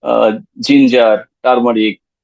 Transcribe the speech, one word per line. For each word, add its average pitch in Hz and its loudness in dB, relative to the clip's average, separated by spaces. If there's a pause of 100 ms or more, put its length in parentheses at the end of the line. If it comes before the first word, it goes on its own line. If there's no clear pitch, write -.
আহ, 117 -2 (200)
জিঞ্জার, 123 2 (260)
টারমারিক, 117 -2 (220)